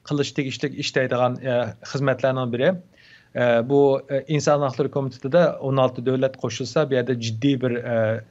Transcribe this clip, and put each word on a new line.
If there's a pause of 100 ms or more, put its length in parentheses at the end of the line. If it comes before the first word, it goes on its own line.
qilish
tegishli (140)
ishlaydigan, (180)
e, (160)
xizmatlarning
biri (600)
E,
bu,
e,
İnsan
Hakları
Komitetində
on
altı
dövlət
qoşulsa,
bir
yerdə
ciddi
bir,
e,